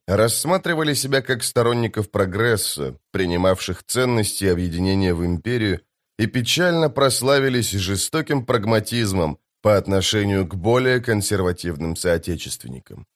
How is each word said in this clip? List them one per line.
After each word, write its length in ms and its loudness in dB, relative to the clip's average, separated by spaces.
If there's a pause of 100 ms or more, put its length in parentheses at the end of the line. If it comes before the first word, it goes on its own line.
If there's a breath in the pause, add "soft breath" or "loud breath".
рассматривали 840 2
себя 300 0
как 200 -2
сторонников 680 0
прогресса, 880 0 (100)
принимавших 760 0
ценности 580 0
объединения 680 0
в 100 -2
империю, 560 -2 (380)
и 80 0
печально 640 0
прославились 800 2
жестоким 760 -2
прагматизмом 920 0 (240)
по 140 6
отношению 680 0
к 80 -10
более 460 2
консервативным 960 -2
соотечественникам. 1200 -6